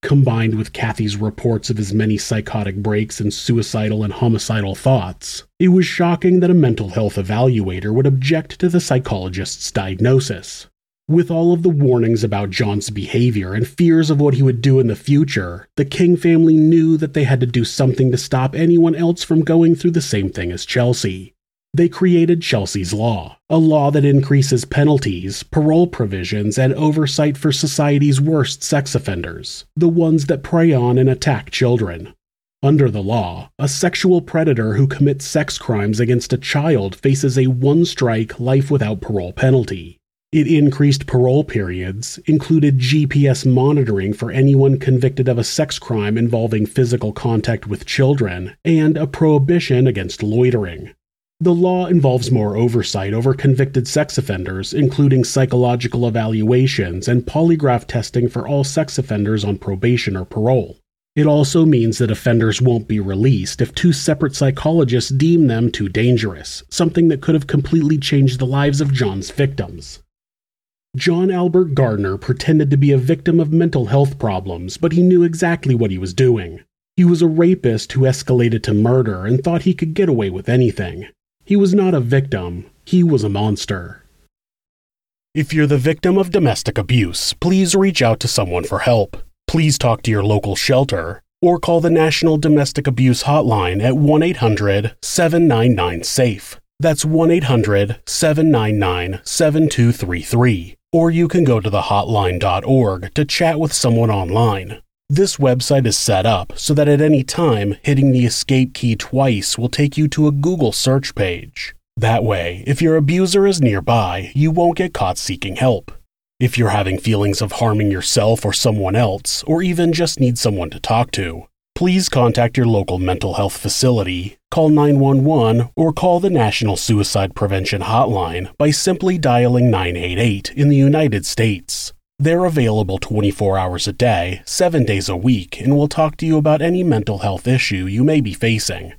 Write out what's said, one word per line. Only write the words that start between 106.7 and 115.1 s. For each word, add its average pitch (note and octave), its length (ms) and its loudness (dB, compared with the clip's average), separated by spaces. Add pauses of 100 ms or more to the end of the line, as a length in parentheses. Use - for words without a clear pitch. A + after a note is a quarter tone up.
that D3 140 2
at C#3+ 140 4
any D3+ 200 4
time, A2 640 -2
hitting C#3 280 2
the B2+ 140 2
escape C3 480 0
key A#2 220 -2
twice B2+ 640 -2
will A#2+ 120 -2
take D3 280 -2
you D3+ 100 2
to D3+ 200 0
a D3+ 40 2
Google D3 400 0
search C3+ 420 -2
page. - 640 -8 (220)
That A2+ 260 0
way, F2+ 420 -4
if C#3 160 -2
your D#3+ 140 4
abuser F3+ 500 2
is F#3 160 2
nearby, G2 720 0
you D3+ 160 2
won't E3+ 280 0
get F#3 160 -4
caught F2+ 240 -2